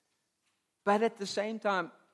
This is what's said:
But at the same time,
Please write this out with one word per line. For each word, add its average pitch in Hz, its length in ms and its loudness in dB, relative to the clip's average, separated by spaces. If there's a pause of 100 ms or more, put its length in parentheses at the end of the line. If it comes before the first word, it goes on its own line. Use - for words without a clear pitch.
(840)
But 208 200 4
at 226 160 0
the 196 80 -6
same 214 320 -4
time, 185 320 -2 (220)